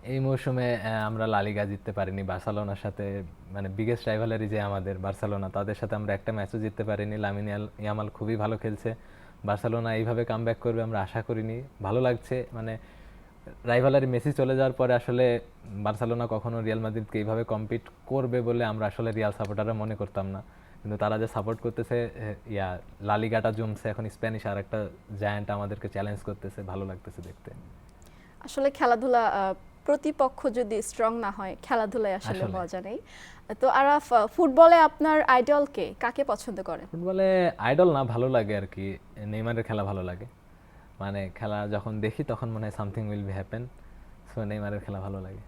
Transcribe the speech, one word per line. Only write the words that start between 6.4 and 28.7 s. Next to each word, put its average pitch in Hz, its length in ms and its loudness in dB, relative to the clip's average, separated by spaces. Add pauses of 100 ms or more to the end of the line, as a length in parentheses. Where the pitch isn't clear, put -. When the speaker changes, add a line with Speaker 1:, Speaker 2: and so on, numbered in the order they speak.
Speaker 1:
জিততে 107 260 -4
পারিনি। 107 320 -2
লামিন 104 320 -4
ইয়াল-, 104 340 -6
ইয়ামাল 107 260 -4
খুবই 110 280 -4
ভালো 107 220 -2
খেলছে, 110 360 -4 (500)
বার্সেলোনা 113 500 0
এইভাবে 113 300 0
কামব্যাক 113 340 -2
করবে 113 240 0
আমরা 110 200 -2
আশা 110 200 -4
করিনি। 113 400 -4 (200)
ভালো 107 180 2
লাগছে, 123 520 0
মানে 113 260 -8 (840)
রাইভালরি 131 420 6
মেসি 127 260 0
চলে 131 240 2
যাওয়ার 131 160 4
পরে 127 220 4
আসলে 120 460 4 (240)
বার্সেলোনা 110 640 -2
কখনো 113 320 -2
রিয়াল 110 160 0
মাদ্রিদকে 110 400 -4
এইভাবে 110 260 0
কম্পিট 110 380 -2 (240)
করবে 127 340 0
বলে 120 240 2
আমরা 110 220 -2
আসলে 113 240 -2
রিয়াল 107 280 0
সাপোর্টাররা 107 340 -2
মনে 107 240 -4
করতাম 98 300 -4
না, 95 160 -8 (400)
কিন্তু 104 160 -6
তারা 107 200 2
যে 110 80 0
সাপোর্ট 110 340 -4
করতেছে, 117 540 -2
এ, 107 200 -6 (120)
ইয়া, 95 320 -4 (220)
লা 104 160 2
লিগাটা 110 360 2
জমছে, 110 360 -4
এখন 107 200 -4
স্প্যানিশ 110 380 -4
আর 101 120 -2
একটা 104 300 -4 (300)
জায়ান্ট 104 320 -2
আমাদেরকে 101 380 -4
চ্যালেঞ্জ 101 320 -4
করতেছে, 98 420 -10
ভালো 95 240 -6
লাগতেছে 98 360 -12
দেখতে। - 280 -16 (880)
Speaker 2:
আসলে 277 300 0